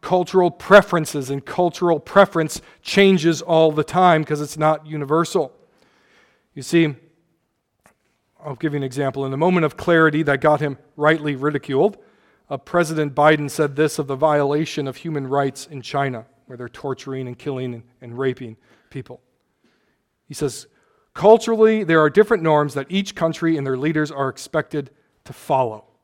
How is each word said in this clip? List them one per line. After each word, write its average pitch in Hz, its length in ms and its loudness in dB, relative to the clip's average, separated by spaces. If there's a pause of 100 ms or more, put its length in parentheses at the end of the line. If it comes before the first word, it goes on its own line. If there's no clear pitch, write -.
cultural 180 480 0
preferences, 165 800 4
and 139 120 -6
cultural 175 560 -2
preference 170 600 2 (220)
changes 175 580 2
all 160 320 4
the 151 120 0
time 180 380 2
'cause 147 200 -4
it's 147 160 -12
not 151 280 0
universal. 151 680 -2 (960)
You 139 100 -16
see, 156 340 2 (1500)
I'll 147 100 -10
give 147 200 -6
you - 20 -2
an 139 60 -4
example. 139 420 -4
In 135 60 -6
the 135 80 -6
moment 175 260 2
of - 140 -4
clarity 160 460 4
that 143 180 -2
got 151 180 2
him 143 160 -6 (180)
rightly 151 400 0
ridiculed, 143 600 -2 (540)
uh, 151 80 -8
President 156 560 -2
Biden 147 360 2
said 143 260 -6
this 151 220 -2
of 143 100 -6
the 139 60 -6
violation 147 720 -2
of 135 120 -12
human 151 280 -8
rights 139 400 -4
in 143 140 -16
China, 127 460 -6 (180)
where 127 140 -20
they're 123 100 -12
torturing 131 580 -10
and 123 120 -14
killing 127 340 -8
and, 117 100 -16 (200)
and 117 160 -16
raping 127 400 -6 (320)
people. - 300 -16 (1080)
He 139 60 -16
says, - 340 -8 (440)
"Culturally, 220 680 4
there 165 180 4
are 151 100 4
different 202 320 2
norms 147 320 2
that 135 140 -6
each 196 280 -4
country 165 400 -2
and 139 100 -4
their 131 100 -2
leaders 151 360 -2
are 139 160 -4
expected 143 600 -6 (340)
to - 80 -20
follow." 123 540 -4 (180)